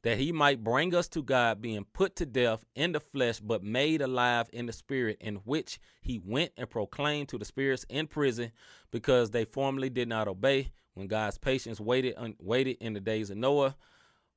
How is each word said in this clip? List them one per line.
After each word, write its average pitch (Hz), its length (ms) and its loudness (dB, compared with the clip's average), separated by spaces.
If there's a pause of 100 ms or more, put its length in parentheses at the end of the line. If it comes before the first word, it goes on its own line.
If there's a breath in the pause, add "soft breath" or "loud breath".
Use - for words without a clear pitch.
that 113 160 2
he 147 140 0
might 143 320 4
bring 139 300 2
us 175 160 4
to 160 120 -4
God, 117 400 2
being 107 220 -4
put - 320 -2
to 165 100 -2
death 117 380 2 (100)
in 165 180 0
the 151 80 0
flesh, 120 380 -2
but 107 240 -2
made 143 400 2
alive 123 500 2
in 120 140 -8
the 117 60 -8
spirit, 123 480 -2
in 104 160 -6
which 113 420 -4 (220 soft breath)
he 120 180 -4
went 113 380 -2
and 120 120 -8
proclaimed 143 600 -2
to 120 100 -8
the 104 60 -6
spirits 135 440 -2
in 147 200 -4
prison, 120 420 0 (400 loud breath)
because 123 400 4
they 113 140 0
formerly 135 460 -2
did 120 180 -2
not 110 180 0
obey, 131 460 0 (220)
when 98 120 -10
God's 107 320 -2
patience 127 420 -2
waited 127 360 2
un-, 117 240 -8
waited 123 400 0
in 113 140 -6
the 101 60 -6
days 110 300 -2
of 98 60 -8
Noah, 135 400 2 (600 soft breath)